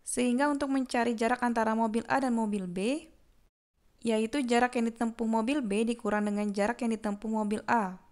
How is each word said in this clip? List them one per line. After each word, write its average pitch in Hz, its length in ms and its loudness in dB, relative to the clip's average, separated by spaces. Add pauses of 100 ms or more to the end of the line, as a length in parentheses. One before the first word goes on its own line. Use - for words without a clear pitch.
Sehingga 247 480 2
untuk 285 240 0
mencari 247 400 0
jarak 233 320 0
antara 226 320 2
mobil 226 320 0
A 262 80 2
dan 262 160 0
mobil 208 320 0
B, 202 400 -2 (960)
yaitu 226 400 0
jarak 240 320 2
yang 233 160 0
ditempuh 226 400 -4
mobil 226 320 0
B 214 240 0
dikurang 208 400 0
dengan 208 240 -2
jarak 208 320 -2
yang 226 160 0
ditempuh 208 320 -6
mobil 214 400 -2
A. 190 320 0 (100)